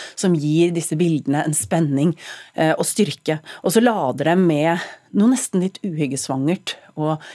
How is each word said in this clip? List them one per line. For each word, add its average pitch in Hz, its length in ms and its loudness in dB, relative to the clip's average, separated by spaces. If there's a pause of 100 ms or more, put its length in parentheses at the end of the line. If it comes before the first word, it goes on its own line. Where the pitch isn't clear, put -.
(160)
som 185 220 2
gir 151 320 2
disse 165 260 -4
bildene 151 480 0
en 156 140 -2
spenning, 156 580 0 (380)
eh, 160 240 2
og 175 80 -2
styrke. 156 540 -2 (240)
Og 175 100 0
så 226 80 6
lader 160 480 0
dem 180 160 4
med 165 320 2 (400)
noe 220 140 6
nesten 196 340 0
litt 190 160 -8
uhyggesvangert 147 920 -2 (200)
og 151 220 -2 (180)